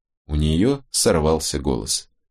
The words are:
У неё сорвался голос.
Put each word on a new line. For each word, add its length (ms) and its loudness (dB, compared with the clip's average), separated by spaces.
У 80 -4
неё 540 2
сорвался 720 0
голос. 500 -4